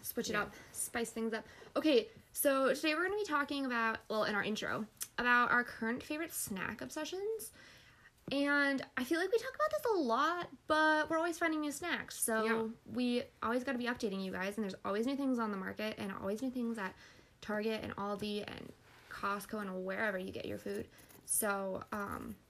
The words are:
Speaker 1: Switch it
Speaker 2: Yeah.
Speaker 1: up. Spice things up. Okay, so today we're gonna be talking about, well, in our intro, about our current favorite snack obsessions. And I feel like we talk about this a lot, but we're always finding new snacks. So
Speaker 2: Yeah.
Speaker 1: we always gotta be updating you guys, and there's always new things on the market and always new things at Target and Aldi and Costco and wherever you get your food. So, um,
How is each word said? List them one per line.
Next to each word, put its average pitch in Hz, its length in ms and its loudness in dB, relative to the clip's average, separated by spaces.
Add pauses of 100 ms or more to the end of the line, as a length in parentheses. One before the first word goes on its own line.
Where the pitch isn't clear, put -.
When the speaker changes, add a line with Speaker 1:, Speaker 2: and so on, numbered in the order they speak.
Speaker 1:
Switch - 280 -4
it 208 40 -2
Speaker 2:
Yeah. 208 80 2
Speaker 1:
up. 208 120 -6 (160)
Spice - 400 -2
things 226 240 -2
up. 214 100 -4 (300)
Okay, 269 320 6 (260)
so 269 400 4
today 302 220 2
we're 330 80 0
gonna 381 140 0
be 427 80 0
talking 285 420 0
about, 226 320 0 (100)
well, 208 140 2
in 214 140 0
our 196 80 2
intro, 208 420 -2 (320)
about 240 320 6
our 240 140 6
current 240 360 -4
favorite 311 320 -6
snack - 480 -6
obsessions. 392 680 -6 (800)
And 277 560 4 (100)
I 247 60 -2
feel 320 160 2
like 370 140 2
we 466 60 6
talk 523 180 -4
about 605 160 2
this 587 200 2
a 392 60 4
lot, 302 500 2 (200)
but 311 420 6
we're 320 80 2
always 330 200 0
finding 320 220 2
new 294 120 -2
snacks. 302 480 -4
So 220 240 2
Speaker 2:
Yeah. 226 240 2 (260)
Speaker 1:
we 240 300 2 (180)
always 240 220 0
gotta 254 140 -2
be 240 80 -2
updating 196 380 -2
you 185 60 -4
guys, 190 260 -4
and 220 60 0
there's 190 220 -4
always 208 220 2
new 277 100 0
things 262 240 2
on 220 100 0
the 202 60 -2
market 196 420 -4
and 196 140 -4
always 208 280 -2
new 254 120 -2
things 233 260 -2
at 190 160 -4 (460)
Target 214 420 -2
and - 140 -6
Aldi 208 500 -2
and - 260 -12 (380)
Costco 202 500 -4
and 185 240 -4
wherever 196 340 0
you 190 120 -6
get - 140 -8
your 202 140 -4
food. 202 280 -6 (420)
So, 196 600 0
um, 202 460 -6 (140)